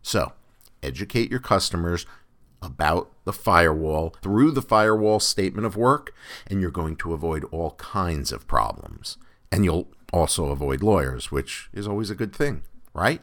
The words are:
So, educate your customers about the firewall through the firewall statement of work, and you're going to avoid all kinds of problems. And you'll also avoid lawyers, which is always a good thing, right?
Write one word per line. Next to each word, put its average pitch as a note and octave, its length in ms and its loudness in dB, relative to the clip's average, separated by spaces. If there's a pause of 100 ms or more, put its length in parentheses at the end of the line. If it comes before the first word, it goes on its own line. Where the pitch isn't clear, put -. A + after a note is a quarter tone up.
So, - 320 -2 (480)
educate G2 480 -2
your B2 100 -2
customers F2 680 0 (520)
about D#2 520 -2 (120)
the - 100 -4
firewall D#2+ 880 2
through A2 260 4
the C3 140 0
firewall G#2+ 560 4
statement G2+ 480 -2
of G2+ 100 -6
work, B2+ 340 2 (360)
and G2 120 -2
you're F2+ 120 0
going D#2+ 240 -4
to E2+ 180 -4
avoid D#2+ 380 -2
all D#2+ 220 -4
kinds F2 580 -4
of - 160 -10
problems. G1+ 720 -4 (320)
And G2 120 4
you'll F2+ 260 2 (240)
also E2+ 320 2
avoid C#2 360 -2
lawyers, C#2 480 2
which - 440 -6
is G2+ 140 -8
always G#2 220 -4
a G#2 60 -6
good G#2 180 -4
thing, C#3+ 300 -2 (300)
right? B2+ 300 0